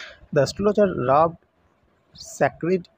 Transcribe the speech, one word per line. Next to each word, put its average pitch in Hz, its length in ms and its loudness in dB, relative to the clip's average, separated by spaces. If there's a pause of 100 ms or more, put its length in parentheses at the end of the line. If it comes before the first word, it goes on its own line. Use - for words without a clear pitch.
(360)
"The 139 100 2
astrologer 202 420 0
rubbed 151 500 0 (1040)
sacred 170 400 -2 (160)